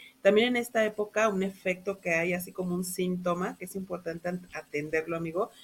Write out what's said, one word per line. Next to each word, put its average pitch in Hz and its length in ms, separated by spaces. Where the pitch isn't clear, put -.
también 214 280
en 247 80
esta 233 280
época 214 460
un 190 120
efecto 190 580
que 180 100
hay, 170 240
así 180 180
como 180 220
un 180 100
síntoma, 180 720
que - 80
es 185 120
importante 175 520
an-, 180 240
atenderlo, 156 640
amigo, 165 340